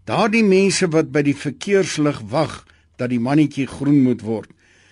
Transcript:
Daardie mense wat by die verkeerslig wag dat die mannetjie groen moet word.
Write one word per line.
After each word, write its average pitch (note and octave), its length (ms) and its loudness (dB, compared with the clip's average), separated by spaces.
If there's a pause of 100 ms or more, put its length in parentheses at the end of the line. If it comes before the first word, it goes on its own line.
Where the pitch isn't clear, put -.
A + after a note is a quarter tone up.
Daardie G#3+ 400 0
mense F#3+ 440 4
wat D#3+ 240 0
by D3 100 2
die C#3+ 140 0
verkeerslig D3 840 -2
wag A#2 460 -6 (300)
dat B2 120 -4
die B2 120 -2
mannetjie C#3 460 0
groen C#3+ 360 2
moet B2 180 2
word. G#2 300 -6 (420)